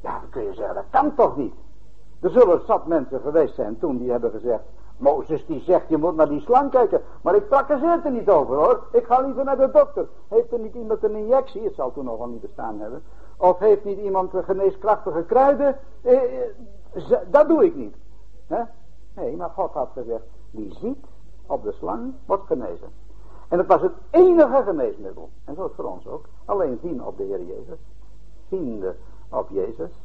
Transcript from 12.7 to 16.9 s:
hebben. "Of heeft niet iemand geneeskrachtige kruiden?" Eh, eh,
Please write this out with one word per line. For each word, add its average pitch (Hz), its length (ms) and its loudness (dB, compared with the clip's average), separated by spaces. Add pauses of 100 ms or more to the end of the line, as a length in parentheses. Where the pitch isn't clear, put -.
hebben. 117 240 -8 (340)
"Of 180 220 4
heeft 202 240 6
niet 196 160 -4
iemand 190 340 -2
geneeskrachtige 190 920 0
kruiden?" 269 540 4 (240)
Eh, 247 120 6
eh, 254 360 2 (460)